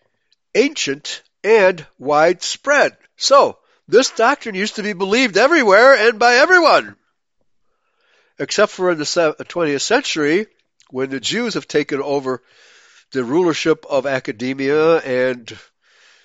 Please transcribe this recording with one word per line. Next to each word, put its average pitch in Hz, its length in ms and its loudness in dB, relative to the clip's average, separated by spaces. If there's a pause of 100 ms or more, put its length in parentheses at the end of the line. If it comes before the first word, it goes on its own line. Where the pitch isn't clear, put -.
(540)
ancient 214 680 -4 (200)
and 190 440 2 (120)
widespread. 170 960 0 (200)
So, 240 420 2 (300)
this 247 220 2
doctrine 240 440 -2
used 196 220 -6
to 214 60 -10
be 208 100 -6
believed 196 440 -2
everywhere 254 580 4
and 220 240 0
by 240 180 4
everyone, 262 600 4 (1400)
except 202 340 -2
for 180 200 -2
in 160 60 -4
the 143 80 -6
se-, 165 280 0 (140)
twentieth 147 340 -4
century, 196 640 -2 (440)
when 131 200 -6
the 135 100 -8
Jews 208 340 -6
have 147 120 -8
taken 143 340 -4
over 139 420 -6 (720)
the 131 120 -4
rulership 156 640 0
of 135 180 -2
academia 135 920 -2
and 127 600 -4 (680)